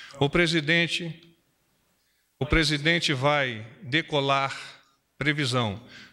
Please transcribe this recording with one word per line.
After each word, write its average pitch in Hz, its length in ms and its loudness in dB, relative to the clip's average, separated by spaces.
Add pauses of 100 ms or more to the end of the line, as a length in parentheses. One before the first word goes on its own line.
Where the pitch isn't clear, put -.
(180)
O 143 120 2
presidente, 165 1040 0 (1040)
o 135 60 -2
presidente 156 640 2
vai 131 560 0 (160)
decolar, 139 760 0 (600)
previsão, 127 680 0 (280)